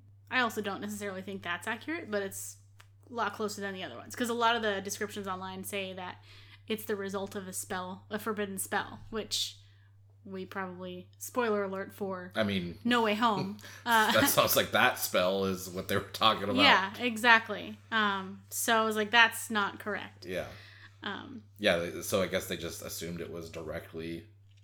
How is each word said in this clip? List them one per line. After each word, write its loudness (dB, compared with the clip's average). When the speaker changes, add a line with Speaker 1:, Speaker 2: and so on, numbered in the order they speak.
Speaker 1:
I 2
also 0
don't -4
necessarily -6
think -8
that's -4
accurate, -6
but 0
it's -8
a -16
lot -2
closer -4
than -4
the -8
other -10
ones, -14
'cause -2
a 0
lot 4
of -2
the 0
descriptions -6
online -6
say -6
that -10
it's -2
the -2
result -4
of -8
a -10
spell, -6
a -4
forbidden -4
spell, -4
which -4
we -10
probably, -10
spoiler 0
alert -6
for -8
Speaker 2:
I 4
mean, -2
Speaker 1:
No 4
Way 4
Home. 2
Speaker 2:
<laughs> -12
Speaker 1:
Uh, 6
Speaker 2:
that 6
sounds 6
like 4
that 6
spell 4
is 0
what -6
they 2
were 2
talking 4
about. 0
Speaker 1:
Yeah, 6
exactly. 4
Um, 0
so 2
I 4
was 0
like, 0
"That's 6
not -2
correct." -8
Speaker 2:
Yeah. -4
Speaker 1:
Um, -10
Speaker 2:
Yeah, 4
they, -4
so 2
I 2
guess -2
they -4
just -8
assumed -8
it -8
was -10
directly -8